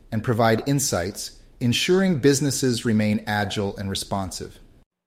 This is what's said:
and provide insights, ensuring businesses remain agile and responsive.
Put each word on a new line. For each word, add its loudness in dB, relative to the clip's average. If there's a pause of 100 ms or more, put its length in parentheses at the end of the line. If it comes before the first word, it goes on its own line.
(120)
and -2
provide 2
insights, -4 (220)
ensuring 2
businesses 2
remain 2
agile -2
and -8
responsive. -6 (480)